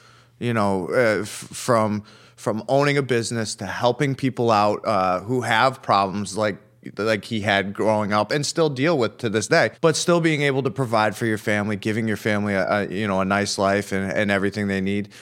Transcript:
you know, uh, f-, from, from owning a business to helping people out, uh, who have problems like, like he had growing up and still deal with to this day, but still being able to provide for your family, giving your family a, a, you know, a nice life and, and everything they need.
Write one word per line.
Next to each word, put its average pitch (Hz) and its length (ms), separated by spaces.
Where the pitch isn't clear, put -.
you 120 160
know, 98 360
uh, 107 320
f-, 104 60
from, 107 760
from 110 320
owning 143 280
a 143 60
business 117 540
to 101 100
helping 123 480
people 123 360
out, 104 360
uh, 92 340
who 120 220
have 117 400
problems 98 560
like, 107 180
like 107 260
he 113 160
had 98 340
growing 107 380
up 107 180
and 147 160
still 160 220
deal 147 300
with 110 200
to 120 120
this 104 180
day, 151 220
but 160 160
still 175 240
being 160 220
able 139 200
to 127 80
provide 110 460
for - 100
your 110 120
family, 104 380
giving 110 300
your 107 120
family 104 360
a, 98 280
a, - 60
you 104 200
know, 95 120
a 95 40
nice 101 340
life 98 320
and, 98 220
and 104 180
everything 101 380
they 98 140
need. 101 260